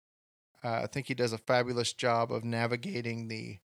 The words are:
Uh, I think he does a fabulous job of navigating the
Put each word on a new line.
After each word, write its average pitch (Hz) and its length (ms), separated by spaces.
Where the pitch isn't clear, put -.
Uh, 117 200
I 110 40
think 135 200
he 135 60
does 123 180
a 113 60
fabulous 123 560
job 117 400
of 113 100
navigating 117 840
the 113 320